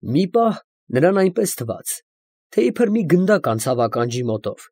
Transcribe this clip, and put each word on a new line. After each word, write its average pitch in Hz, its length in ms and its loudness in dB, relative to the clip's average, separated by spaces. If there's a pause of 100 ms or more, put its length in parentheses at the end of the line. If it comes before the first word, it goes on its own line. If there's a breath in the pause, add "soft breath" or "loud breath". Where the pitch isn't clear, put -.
Մի 156 240 0
պահ 226 320 0 (300)
նրան 175 320 4
այնպես 190 340 0
թվաց, - 400 -8 (580)
թե - 140 2
իբր 233 240 0
մի 214 140 0
գնդակ 180 440 2
անցավ 117 340 0
ականջի 120 400 -2
մոտով 110 480 -6